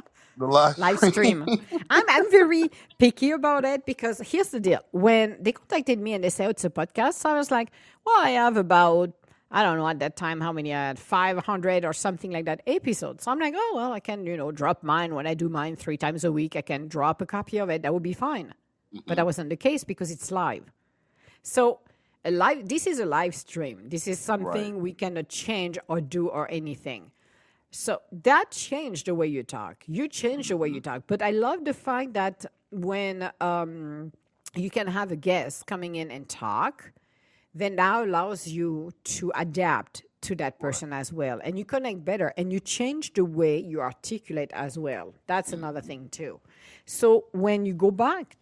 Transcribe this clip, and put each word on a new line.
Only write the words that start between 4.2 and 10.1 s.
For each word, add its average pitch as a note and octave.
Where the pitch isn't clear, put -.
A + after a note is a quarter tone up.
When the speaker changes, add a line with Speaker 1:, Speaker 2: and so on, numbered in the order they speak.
Speaker 2:
the B3
deal. F#3
When G#3+
they G3+
contacted C4
me G#3+
and F#3+
they F3+
said, G3
"Oh, F#3+
it's F#3
a E3+
podcast," A3+
so -
I D4+
was C#4+
like, A#3
"Well, A4
I C#4
have A#3+
about," F3
I G#3
don't E3+
know D#3+
at D#3+
that D3